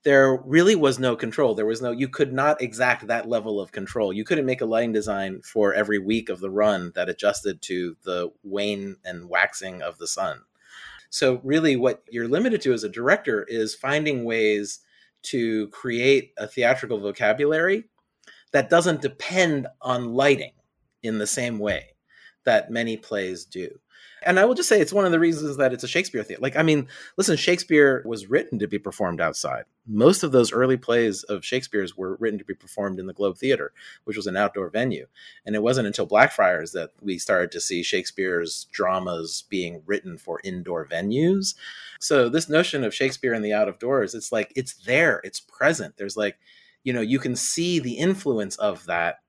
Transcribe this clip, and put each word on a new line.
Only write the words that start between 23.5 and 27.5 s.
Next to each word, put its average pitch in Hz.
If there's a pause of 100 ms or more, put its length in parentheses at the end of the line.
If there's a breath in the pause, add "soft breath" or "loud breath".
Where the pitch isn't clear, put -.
And 185
I 196
will 247
just 339
say 214
it's 160
one 196
of 175
the 165
reasons 156
that 131
it's 123
a 127
Shakespeare 165
theater. 101
Like, 135
I 156
mean, 151 (280 loud breath)
listen, 185
Shakespeare 151